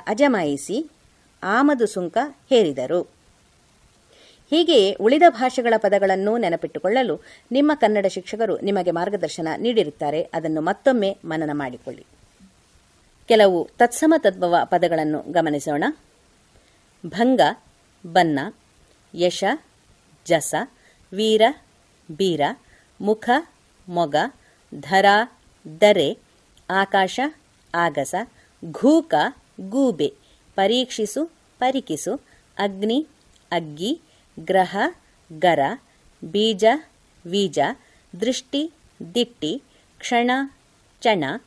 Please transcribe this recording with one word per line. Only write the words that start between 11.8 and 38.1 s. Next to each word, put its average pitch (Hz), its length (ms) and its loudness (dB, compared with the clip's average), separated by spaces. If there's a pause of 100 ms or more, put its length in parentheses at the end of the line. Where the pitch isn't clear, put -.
ಕೆಲವು 196 400 4 (100)
ತತ್ಸಮ 311 400 4
ತದ್ಭವ 180 460 2
ಪದಗಳನ್ನು 160 680 0
ಗಮನಿಸೋಣ. 156 520 -2 (1200)
ಭಂಗ, 226 340 2 (680)
ಬನ್ನ, 165 320 2 (760)
ಯಶ, 175 300 -2 (840)
ಜಸ, 156 280 -2 (580)
ವೀರ, 214 300 2 (680)
ಬೀರ, 165 300 -2 (600)
ಮುಖ, 220 300 -2 (580)
ಮೊಗ, 170 280 -2 (580)
ಧರ, 185 300 0 (600)
ದರೆ, 175 520 2 (520)
ಆಕಾಶ, 190 500 0 (540)
ಆಗಸ, 151 400 -2 (560)
ಘೂಕ, 311 440 2 (460)
ಗೂಬೆ, 190 540 -2 (400)
ಪರೀಕ್ಷಿಸು, 226 680 -2 (340)
ಪರಿಕಿಸು, 254 600 -4 (380)
ಅಗ್ನಿ, 208 480 -4 (460)
ಅಗ್ಗಿ, 170 480 -6 (400)
ಗ್ರಹ, 185 360 0 (600)
ಗರ, 165 200 2 (640)
ಬೀಜ, 202 400 -2 (640)
ವೀಜ, 185 320 -2 (600)